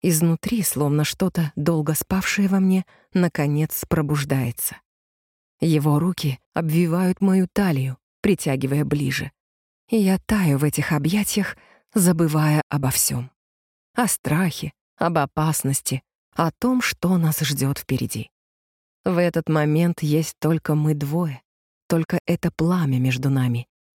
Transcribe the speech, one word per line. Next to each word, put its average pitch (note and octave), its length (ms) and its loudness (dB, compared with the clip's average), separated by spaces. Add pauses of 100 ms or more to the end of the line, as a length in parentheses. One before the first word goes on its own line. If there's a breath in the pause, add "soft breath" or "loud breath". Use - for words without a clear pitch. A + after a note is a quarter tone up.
Изнутри, E3+ 600 2
словно D3 420 0
что-то, F3 520 -2
долго D#3 380 0
спавшее F#3+ 540 -2
во F#3+ 120 2
мне, F#3+ 240 2 (280 soft breath)
наконец D#3 760 0
пробуждается. C#3+ 880 -2 (840)
Его D3+ 380 2
руки D#3+ 400 -2 (140)
обвивают E3+ 680 0
мою F#3+ 300 2
талию, C3+ 460 0 (240)
притягивая C#3+ 640 0
ближе. C#3+ 480 -2 (560)
И A3+ 80 0
я F#3+ 220 2
таю F3+ 400 2
в C#3+ 60 0
этих D3 280 0
объятиях, F#3 640 -2 (380 soft breath)
забывая D#3 760 2
обо C#3 220 -2
всем. B2+ 400 -4 (640)
О A#3+ 120 0
страхе, D#3 680 -2 (240)
об E3 200 0
опасности, C#3+ 840 -2 (320)
о D#3+ 160 0
том, B3 320 0
что - 340 0
нас D#3+ 240 0
ждет C#3 380 -2
впереди. - 520 -6 (760)
В F3+ 140 0
этот E3+ 300 0
момент D#3 540 2
есть D#3 360 0
только D#3 360 0
мы D3+ 200 0
двое, D3 480 -4 (460)
только E3 380 0
это E3+ 240 -2
пламя D#3+ 480 0
между C3 320 0
нами, B2 360 0 (280)